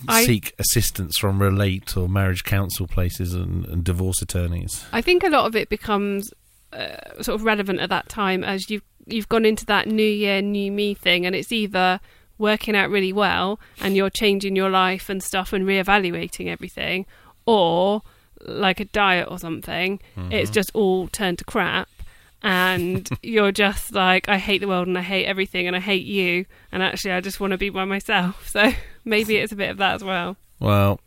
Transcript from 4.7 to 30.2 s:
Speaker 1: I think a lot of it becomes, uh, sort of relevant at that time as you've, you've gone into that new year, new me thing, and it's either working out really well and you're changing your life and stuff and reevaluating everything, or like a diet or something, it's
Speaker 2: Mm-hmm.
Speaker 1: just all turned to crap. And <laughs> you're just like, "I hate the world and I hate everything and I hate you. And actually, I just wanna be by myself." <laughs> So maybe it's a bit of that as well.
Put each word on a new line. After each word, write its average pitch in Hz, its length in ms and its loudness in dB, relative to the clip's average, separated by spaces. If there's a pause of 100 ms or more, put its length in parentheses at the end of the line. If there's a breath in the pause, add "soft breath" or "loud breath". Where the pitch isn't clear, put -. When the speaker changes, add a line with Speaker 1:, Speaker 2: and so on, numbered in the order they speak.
Speaker 1:
I 226 100 0
think 359 220 2
a 370 60 2
lot 277 160 4
of 226 100 -4
it - 140 -2
becomes, 202 600 -2 (420)
uh, - 480 -12
sort 226 140 -2
of 214 80 -4
relevant 208 360 0
at 185 100 -2
that 180 200 -2
time 190 340 0
as 190 260 -4
you've, 208 140 -4 (220)
you've 220 240 -4
gone 226 160 4
into 220 220 4
that 208 200 2
new 214 160 2
year, 208 380 2
new 202 300 -2
me 202 220 0
thing, 180 320 2
and 185 100 -2
it's - 160 -6
either 196 480 0 (380 soft breath)
working 214 380 0
out 190 140 2
really 190 240 0
well 190 460 0 (200 loud breath)
and 196 160 0
you're 196 140 2
changing 196 480 0
your 190 120 2
life 190 400 2
and 190 140 -6
stuff 185 300 -4
and 190 120 0
reevaluating 180 800 0
everything, 170 580 -6 (400 soft breath)
or 196 560 4 (400 soft breath)
like - 380 -2
a 208 60 -6
diet 190 460 2
or 180 80 -10
something, 170 600 -4 (300 soft breath)
it's 170 200 0
Speaker 2:
Mm-hmm. 107 40 -6
Speaker 1:
just 196 200 0
all 185 340 2
turned 180 320 -4
to - 60 -12
crap. 180 420 -2 (560 soft breath)
And 185 720 0
<laughs> - 80 -16
you're 208 300 2
just 202 400 0
like, 185 360 2
"I 202 80 2
hate 196 220 0
the 202 80 -4
world 180 200 0
and 180 100 0
I 185 40 -2
hate 185 240 -2
everything 190 400 -2
and 180 100 -2
I 180 40 -2
hate 190 260 0
you. 185 400 0 (260 soft breath)
And 185 120 -2
actually, 190 300 -2
I 185 80 -2
just 190 180 -8
wanna 196 180 -2
be 196 120 -2
by 190 160 -4
myself." 196 640 -2
<laughs> - 60 -8
So 214 160 6 (320 loud breath)
maybe 214 340 2
it's 214 140 0
a 214 40 -8
bit 196 160 -4
of 196 60 -8
that 190 180 2
as - 80 -8
well. 185 340 -4 (220)